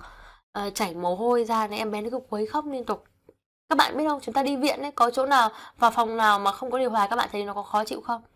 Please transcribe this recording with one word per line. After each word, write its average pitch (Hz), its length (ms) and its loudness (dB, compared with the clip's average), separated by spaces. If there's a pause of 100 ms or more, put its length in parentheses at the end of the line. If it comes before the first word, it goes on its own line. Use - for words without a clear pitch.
(520)
ờ, 202 180 -6
chảy 196 240 -2
mồ 175 200 0
hôi 233 300 2
ra, 220 220 0
nên 208 120 -6
em 220 120 -2
bé 208 120 -4
nó 226 80 -4
cứ 254 180 -4
quấy 214 180 -2
khóc 294 200 -4
liên 262 180 -6
tục. 262 200 -4 (640)
Các 302 100 4
bạn - 180 4
biết 302 120 0
không, 285 120 0
chúng 226 140 -10
ta 277 80 4
đi 277 140 0
viện 262 260 0
ấy, 285 100 -6
có 240 180 -4
chỗ 262 160 0
nào, 254 240 4 (280)
vào 233 120 6
phòng 226 260 0
nào 214 220 4
mà 202 140 0
không 254 180 -8
có 247 80 -2
điều 254 120 0
hòa, 208 160 2
các 226 100 -2
bạn - 160 0
thấy 208 120 -4
nó 202 100 -8
có 202 80 -6
khó 208 220 0
chịu 226 160 -8
không? 233 220 -6 (140)